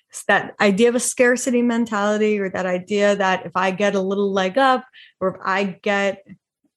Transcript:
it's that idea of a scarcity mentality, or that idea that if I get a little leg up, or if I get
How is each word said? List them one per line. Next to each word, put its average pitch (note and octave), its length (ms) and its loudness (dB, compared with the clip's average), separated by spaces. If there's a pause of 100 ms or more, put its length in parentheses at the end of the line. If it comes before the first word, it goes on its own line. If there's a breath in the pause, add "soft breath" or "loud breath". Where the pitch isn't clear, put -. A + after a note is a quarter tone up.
it's - 140 -16
that - 360 0
idea G#3 300 4
of A#3 60 0
a B3 40 0
scarcity A#3+ 600 0
mentality, G#3+ 800 0
or F#3+ 100 -4
that F#3 160 -4
idea G3+ 500 0
that F#3+ 300 -2
if E3+ 100 -12
I F#3+ 140 0
get G3+ 240 0
a G3 80 0
little G3 320 -2
leg F#3+ 240 -2
up, C4 260 2 (380 loud breath)
or F#3 140 -2
if - 100 -18
I F#3+ 180 -2 (200)
get G3+ 420 -2 (520)